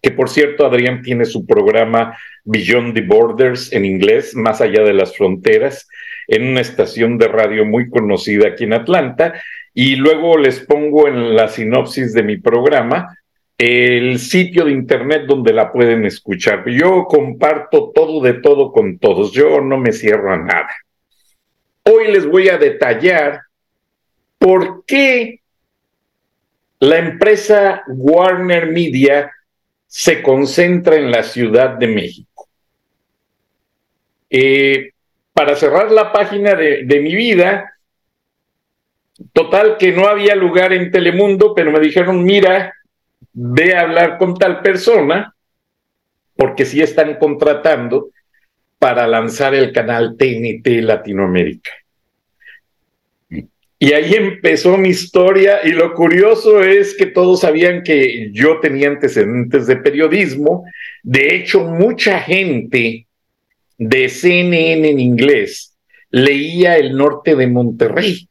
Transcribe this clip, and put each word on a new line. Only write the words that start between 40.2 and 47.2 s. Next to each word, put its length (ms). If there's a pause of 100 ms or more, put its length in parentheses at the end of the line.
lugar 380
en 180
Telemundo, 640
pero 160
me 80
dijeron, 440
"Mira, 480 (640)
ve 400
a 80
hablar 360
con 180
tal 260
persona, 720 (1000)
porque 300
sí 160
están 340
contratando 920 (680)